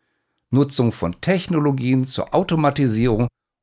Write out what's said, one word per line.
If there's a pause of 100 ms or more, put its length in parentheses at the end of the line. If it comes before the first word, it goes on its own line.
(500)
Nutzung
von
Technologien
zur
Automatisierung (340)